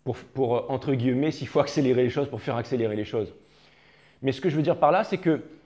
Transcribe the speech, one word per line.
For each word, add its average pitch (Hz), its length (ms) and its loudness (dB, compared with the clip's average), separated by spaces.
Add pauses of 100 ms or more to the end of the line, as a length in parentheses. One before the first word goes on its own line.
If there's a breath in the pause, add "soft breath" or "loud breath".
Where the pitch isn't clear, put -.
pour, 123 140 -4
pour, 123 400 0
euh, 113 120 2
entre 135 260 -2
guillemets, 131 360 2
s'il - 160 -8
faut - 140 2
accélérer 127 420 2
les 123 80 2
choses, 143 180 -2
pour 123 120 -8
faire 127 160 -4
accélérer 113 400 -2
les 107 80 -4
choses. 104 280 -4 (880 soft breath)
Mais 135 120 0
ce 131 80 -6
que 185 80 0
je 147 80 0
veux 156 60 2
dire 165 160 2
par 147 120 6
là, 190 140 4
c'est 202 140 -4
que 156 240 2 (240 loud breath)